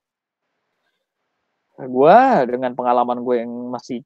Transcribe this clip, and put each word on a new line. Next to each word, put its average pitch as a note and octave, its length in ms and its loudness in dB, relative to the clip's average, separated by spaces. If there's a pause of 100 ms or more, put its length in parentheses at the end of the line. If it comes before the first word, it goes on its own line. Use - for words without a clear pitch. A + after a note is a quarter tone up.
(1800)
Nah, C#3 120 -16
gua D#3+ 600 4
dengan B2 240 -4
pengalaman B2 480 -2
gue A#2+ 240 -4
yang A#2+ 60 -12 (180)
masih B2 360 -12